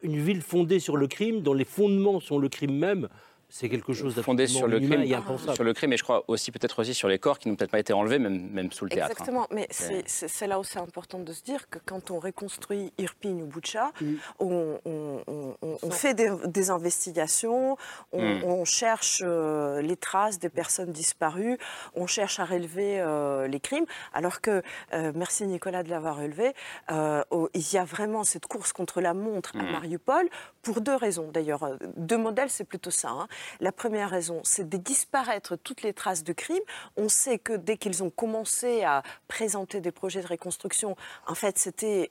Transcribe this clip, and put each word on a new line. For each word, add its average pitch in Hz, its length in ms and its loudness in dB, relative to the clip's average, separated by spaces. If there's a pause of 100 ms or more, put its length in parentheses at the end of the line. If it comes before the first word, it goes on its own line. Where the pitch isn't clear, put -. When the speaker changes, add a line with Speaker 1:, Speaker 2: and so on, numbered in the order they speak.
Speaker 1:
une 156 160 0
ville 175 220 2
fondée 175 400 4
sur - 160 2
le 143 100 6
crime, 220 340 0
dont 147 120 4
les 135 100 4
fondements 196 560 4
sont 147 180 -2
le 139 120 4
crime 139 280 0
même, 175 300 2 (400)
c'est - 220 -6
quelque 117 240 -2
chose 127 280 -2
Speaker 2:
Fondé 127 220 4
Speaker 1:
d'absolument 127 160 4
Speaker 2:
sur 127 80 4
le 113 120 6
Speaker 1:
inhumain 139 180 4
Speaker 2:
crime, 131 140 4
Speaker 1:
et 127 40 4
impensable. 131 400 -2
Speaker 2:
sur 120 80 2
le 113 100 4
crime, 135 200 2
et 113 40 4
je - 60 0
crois 117 240 4
aussi 113 240 0
peut-être - 280 -2
aussi 117 160 2
sur - 120 2
les 95 120 6
corps 143 200 4
qui - 80 -4
n'ont 107 80 2
peut-être 95 160 0
pas 107 80 4
été 107 140 2
enlevés, 107 260 4
même, 95 300 0
même 95 220 -2
sous - 140 -8
le 92 40 -4
théâtre, 87 220 0
hein. 139 120 -6
Speaker 3:
Exactement, 247 280 -2
mais 214 100 -2
Speaker 2:
Ouais. - 80 -4
Speaker 3:
c'est, 180 380 -4
c'est, - 200 -4
c'est 202 200 -4
là 196 120 0
où 196 60 -4
c'est - 140 -8
important 180 400 -10
de 165 120 -10
se 160 120 -14
dire 269 260 -6
que - 160 -12
quand 190 260 -8
on 175 80 -4
reconstruit - 800 -6
Irpin 196 320 -4
ou 175 160 -2
Boutcha, 208 460 -4 (100)
Speaker 4:
Mm. 151 120 0 (260)
Speaker 3:
on, 175 440 0
on, 151 440 -6
on, 139 340 -6
on, 160 220 -6
on 170 80 -2
Speaker 4:
Sans - 0 -
Speaker 3:
fait 254 240 2
des, 220 140 6 (180)
des 190 220 2
investigations, 185 1080 2 (340)
on, 180 100 0 (180)
Speaker 2:
Mm. 180 40 -6
Speaker 3:
on 180 220 2
cherche, - 600 2
euh, 151 560 2
les 160 140 0
traces 196 440 0
des 170 100 -2
personnes 175 420 -2
disparues, 165 640 0 (360)
on 180 140 -2
cherche 202 320 0
à 185 60 0
relever, 180 540 0
euh, 143 480 2
les 139 120 -2
crimes, 311 260 0 (260)
alors 175 300 -2
que, 196 220 2 (300)
euh, 160 220 0
merci 180 300 -2
Nicolas 180 380 -2
de 160 80 -8
l'avoir 156 260 -4
relevé, 151 360 0 (380)
euh, 156 380 2
au, 165 240 2
il 165 200 -2
y 196 40 6
a 180 80 2
vraiment 208 380 -2
cette - 240 0
course - 260 -4
contre 180 280 -4
la 175 120 4
montre 202 420 -4
à 208 80 -2
Speaker 2:
Mm. 180 80 -2
Speaker 3:
Mariupol, 175 580 2 (320)
pour 226 200 -2
deux 277 140 2
raisons 175 360 0
d'ailleurs. 151 460 0 (180)
Deux 170 220 0
modèles, 226 320 2
c'est - 160 -4
plutôt - 260 -8
ça, - 200 0
hein. 135 160 -4 (320)
La - 120 0
première 214 380 -2
raison, 170 340 -2
c'est - 240 0
de 170 100 -4
disparaître 233 800 -2
toutes - 260 -12
les 208 100 0
traces 185 300 -2
de 170 100 -2
crimes. 359 300 -2 (340)
On 214 120 2
sait 240 280 2
que - 160 -4
dès 208 240 0
qu'ils 185 240 -2
ont 185 80 0
commencé 220 720 0
à 143 200 4 (240)
présenter 202 540 -2
des 170 100 -2
projets 190 300 -4
de 175 60 -6
reconstruction, 180 680 -4 (320)
en 165 80 -2
fait, 202 240 0
c'était, 196 520 0